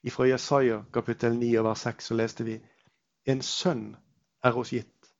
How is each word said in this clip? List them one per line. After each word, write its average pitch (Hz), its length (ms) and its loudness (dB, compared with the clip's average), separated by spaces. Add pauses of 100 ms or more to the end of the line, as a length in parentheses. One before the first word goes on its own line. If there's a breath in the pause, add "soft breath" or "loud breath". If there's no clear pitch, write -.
Ifra 127 240 0
Jesaja 127 540 2 (100)
kapittel 117 460 0
ni 120 180 2
og 110 140 4
vers - 160 -4
seks - 260 -6
så - 20 -2
leste 113 300 -2
vi: 113 160 -8 (640 soft breath)
"En 135 180 0
sønn 110 540 -4 (480)
er 120 120 4
oss 123 200 -4
gitt" - 440 -12